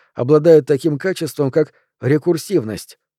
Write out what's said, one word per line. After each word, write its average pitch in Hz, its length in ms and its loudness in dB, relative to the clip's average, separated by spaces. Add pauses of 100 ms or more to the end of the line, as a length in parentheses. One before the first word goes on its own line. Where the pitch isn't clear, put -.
(140)
обладает 151 520 4
таким 147 320 -2
качеством, 151 520 -6
как 156 240 -2 (260)
рекурсивность, 143 960 -4 (200)